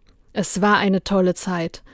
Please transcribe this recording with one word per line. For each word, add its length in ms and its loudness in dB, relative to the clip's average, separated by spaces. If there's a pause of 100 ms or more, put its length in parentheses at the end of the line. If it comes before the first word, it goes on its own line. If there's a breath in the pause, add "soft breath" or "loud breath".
(340)
Es 280 -2
war 160 4
eine 260 0
tolle 320 2
Zeit, 480 -6 (100)